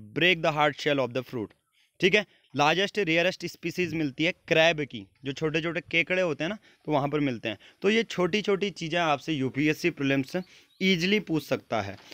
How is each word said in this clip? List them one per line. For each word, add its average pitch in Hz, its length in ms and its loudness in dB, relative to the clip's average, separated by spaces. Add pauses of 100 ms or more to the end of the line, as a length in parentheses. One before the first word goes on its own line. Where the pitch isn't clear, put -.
(200)
break 175 220 4
the 160 160 0
hard 151 240 2
shell 143 180 0
of 123 140 -2
the 127 160 -4
fruit। 110 180 -6 (520)
ठीक 190 160 4
है, 208 100 2 (300)
लार्जेस्ट 170 440 2
रेयरेस्ट 170 460 0
स्पीशीज 170 480 -6
मिलती 151 300 -2
है 175 80 2
क्रैब 160 500 2
की, 110 260 -10 (180)
जो 139 60 -8
छोटे-छोटे 156 500 -4
केकड़े 170 400 0
होते 151 220 -2
हैं 165 60 -4
ना, 214 80 -8 (280)
तो 156 60 -4
वहाँ 143 180 2
पर 151 100 0
मिलते 120 300 -2
हैं। 104 80 -8 (240)
तो 190 80 2
ये 220 140 4
छोटी-छोटी 202 680 0
चीज़ें 170 300 -4
आपसे 156 340 0
यूपीएससी 147 560 0
प्रीलिम्स 139 480 -2 (440)
ईजीली 190 380 2
पूछ 160 260 -4
सकता 113 360 -4
है। 98 160 -8 (160)